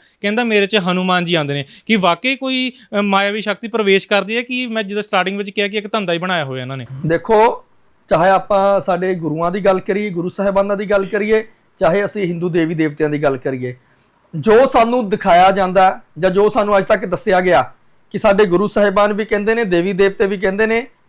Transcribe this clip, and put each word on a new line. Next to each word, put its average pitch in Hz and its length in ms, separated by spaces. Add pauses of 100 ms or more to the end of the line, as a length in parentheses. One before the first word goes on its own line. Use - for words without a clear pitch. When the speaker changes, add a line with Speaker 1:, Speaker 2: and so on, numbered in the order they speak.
(220)
Speaker 1:
ਕਹਿੰਦਾ 214 220
ਮੇਰੇ 208 220
'ਚ 196 100
ਹਨੂਮਾਨ 180 500
ਜੀ 170 100
ਆਉਂਦੇ 143 180
ਨੇ। 143 120 (200)
ਕੀ 220 100
ਵਾਕਈ 196 400
ਕੋਈ, 262 360 (260)
ਅ, 202 40
ਮਾਇਆਵੀ 202 400
ਸ਼ਕਤੀ 208 260
ਪ੍ਰਵੇਸ਼ 202 400
ਕਰਦੀ 202 300
ਹੈ 247 40
ਕਿ 247 260
ਮੈਂ 220 160
ਜਿੱਦਾਂ 202 200
ਸਟਾਰਟਿੰਗ 190 340
ਵਿੱਚ 202 120
ਕਿਹਾ 202 180
ਕਿ 202 100
ਇੱਕ 208 140
ਧੰਦਾ 190 220
ਹੀ 170 40
ਬਣਾਇਆ 175 260
ਹੋਇਆ 131 180
ਇਹਨਾਂ 131 160
ਨੇ? 123 80 (200)
Speaker 2:
ਦੇਖੋ, 214 580 (440)
ਚਾਹੇ 180 220
ਆਪਾਂ 196 520
ਸਾਡੇ 185 340
ਗੁਰੂਆਂ 165 360
ਦੀ 190 140
ਗੱਲ 190 140
ਕਰੀਏ, 208 300
ਗੁਰੂ 175 200
ਸਾਹਿਬਾਨਾਂ 196 480
ਦੀ 202 140
ਗੱਲ 196 140
ਕਰੀਏ, 214 420 (320)
ਚਾਹੇ 190 260
ਅਸੀਂ 202 200
ਹਿੰਦੂ 170 240
ਦੇਵੀ 165 260
ਦੇਵਤਿਆਂ 151 340
ਦੀ 147 140
ਗੱਲ 139 140
ਕਰੀਏ, 127 380 (600)
ਜੋ 220 320
ਸਾਨੂੰ 240 420
ਦਿਖਾਇਆ 185 420
ਜਾਂਦਾ 190 480 (200)
ਜਾਂ 180 120
ਜੋ 202 180
ਸਾਨੂੰ 208 280
ਅੱਜ 190 80
ਤੱਕ 214 200
ਦੱਸਿਆ 185 360
ਗਿਆ 165 300 (400)
ਕਿ 208 60
ਸਾਡੇ 208 280
ਗੁਰੂ 185 220
ਸਾਹਿਬਾਨ 208 460
ਵੀ 208 120
ਕਹਿੰਦੇ 214 300
ਨੇ, 233 80
ਦੇਵੀ 180 300
ਦੇਵਤੇ 196 320
ਵੀ 196 120
ਕਹਿੰਦੇ 196 280
ਨੇ 226 160 (280)